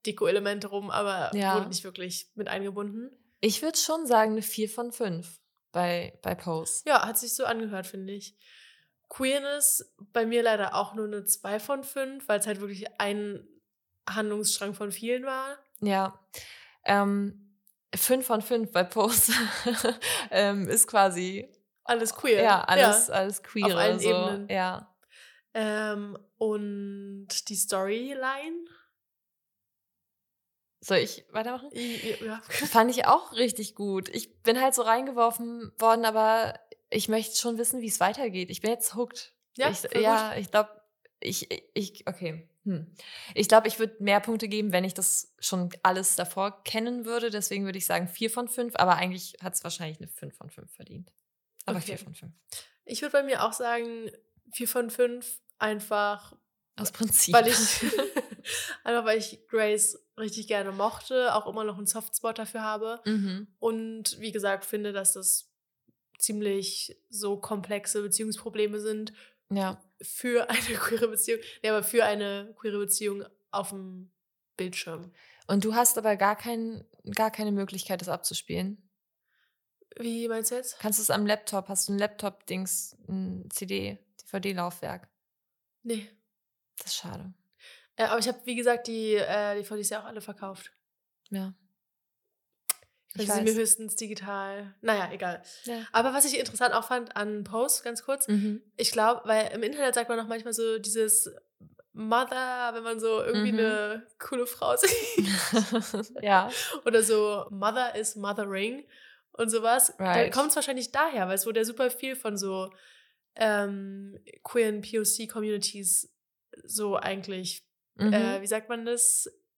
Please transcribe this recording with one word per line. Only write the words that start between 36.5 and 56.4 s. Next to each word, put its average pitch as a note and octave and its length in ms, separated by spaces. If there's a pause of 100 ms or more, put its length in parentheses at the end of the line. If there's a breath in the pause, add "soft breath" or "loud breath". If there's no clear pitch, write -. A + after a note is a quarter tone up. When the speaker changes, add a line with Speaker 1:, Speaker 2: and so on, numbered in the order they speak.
Speaker 2:
ich G#3+ 200
möchte A3 280
schon A#3 200
wissen, A#3+ 240
wie A3+ 60
es G3 120
weitergeht. F#3 520
Ich - 100
bin G#3+ 100
jetzt A#3 240
hooked. - 380 (220)
Speaker 1:
Ja, - 140
Speaker 2:
Ich, G3+ 100
Speaker 1:
voll - 220
Speaker 2:
ja, A3 320
Speaker 1:
gut. - 80
Speaker 2:
ich F#3+ 100
glaub, G#3+ 180 (500)
ich, - 300 (240)
ich, - 340
okay. E3 400 (180)
Hm. E3+ 280 (420 loud breath)
Ich G#3 120
glaub, A3 200
ich A3 120
würd A3 220
mehr G3+ 180
Punkte A3+ 280
geben, G#3+ 240
wenn F3+ 120
ich F#3+ 100
das - 460
schon F3+ 300 (140)
alles F#3 320
davor F#3+ 480
kennen A#3 420
würde. A#3 240
Deswegen G3+ 360
würd F#3+ 100
ich F#3+ 100
sagen F3 220
vier A3 220
von A#3+ 180
fünf, A#3+ 280
aber F3+ 200
eigentlich F#3 460
hat's F3+ 220
wahrscheinlich E3 360
eine - 80
fünf - 280
von - 140
fünf - 240
verdient. - 380 (540)
Aber F#3 120
Speaker 1:
Okay. - 180
Speaker 2:
vier - 40
von - 160
fünf. - 160 (540 loud breath)
Speaker 1:
Ich - 160
würd D4 100
bei C#4 120
mir C4+ 200
auch A3 100
sagen, A#3 580 (400)
vier A#3+ 160
von A#3 240
fünf, B3 480 (180)
einfach G#3 800 (400)